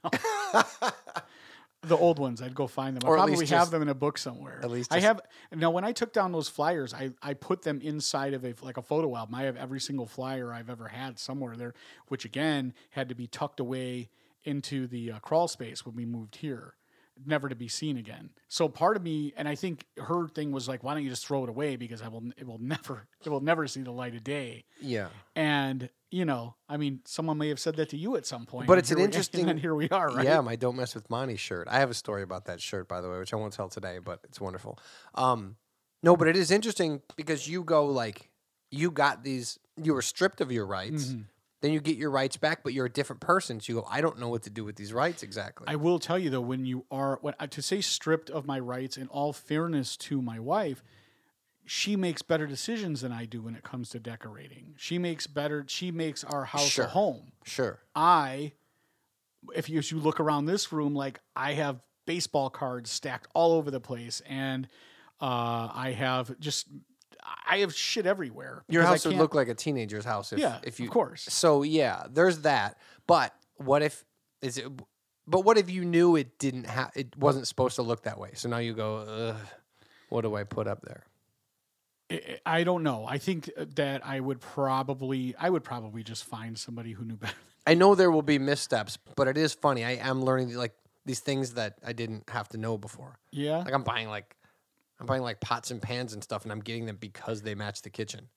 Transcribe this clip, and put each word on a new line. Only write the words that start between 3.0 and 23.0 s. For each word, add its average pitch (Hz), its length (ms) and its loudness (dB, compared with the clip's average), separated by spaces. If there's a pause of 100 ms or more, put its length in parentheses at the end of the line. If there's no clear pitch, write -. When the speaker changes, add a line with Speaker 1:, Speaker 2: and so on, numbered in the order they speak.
Speaker 1:
I 147 40 4
Speaker 2:
Or 196 80 10
at - 20 8
Speaker 1:
probably 175 180 6
Speaker 2:
least 156 160 2
Speaker 1:
have 170 80 8
Speaker 2:
just, 175 100 6
Speaker 1:
them 160 120 2
in 147 60 2
a 139 60 2
book 143 240 0
somewhere. 135 460 -10
Speaker 2:
at 120 60 -2
least 123 220 -4
Speaker 1:
I 165 40 6
Speaker 2:
just 190 100 8
Speaker 1:
have, 214 140 6 (340)
now, 165 160 4
when 180 140 2
I 233 80 0
took 233 200 -4
down 190 200 2
those 156 160 -2
flyers, 147 440 0
I, 131 200 -6 (100)
I 143 120 -4
put - 280 -2
them 147 180 -2
inside 139 540 -2
of 127 100 -6
a, 123 80 -6 (100)
like, 131 160 -10
a 123 40 -8
photo 147 320 0
album. 113 220 -8
I 131 80 -2
have 131 120 -2
every 131 240 -6
single 135 260 -4
flyer 127 460 -6
I've 117 180 -10
ever 113 180 -10
had 123 320 -10
somewhere 131 360 -6
there, 120 180 -10 (340)
which, 135 160 -6
again, 135 500 -2 (160)
had 131 200 -6
to 123 40 -8
be 120 140 -10
tucked - 320 -6
away 127 480 -6 (340)
into 139 460 -4
the, 117 240 -8
uh, 110 80 -12
crawl 165 260 2
space - 400 -10
when 117 80 -14
we 120 100 -6
moved 113 320 -8
here, 120 380 -8 (500)
never 139 240 -2
to 127 60 -4
be 117 140 -10
seen 147 280 -4
again. 113 340 -12 (180)
So 160 200 0
part 185 280 2
of 180 80 -4
me, 151 320 -4
and 147 120 -4
I 147 60 -2
think 170 320 -6 (120)
her 170 280 -2
thing 147 240 -6
was 131 180 -4
like, 127 140 -8
"Why 139 120 -4
don't 151 100 -4
you 131 60 -4
just - 180 -8
throw 135 160 0
it 120 40 -6
away? 135 280 -4
Because 113 260 -10
I 113 60 -10
will, 113 160 -12 (120)
it 139 100 -16
will 113 120 -12
<laughs> - 20 -12
never, 127 460 -8 (180)